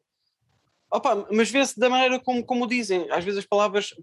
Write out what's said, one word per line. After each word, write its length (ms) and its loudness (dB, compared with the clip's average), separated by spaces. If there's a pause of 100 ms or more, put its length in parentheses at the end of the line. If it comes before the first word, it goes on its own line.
(880)
opa, 400 0
mas 220 2
vê-se 260 0
da 120 2
maneira 320 2
como, 240 -2
como 200 -2
dizem. 460 -2
Às 140 -2
vezes 140 -4
as 60 -10
palavras, 580 0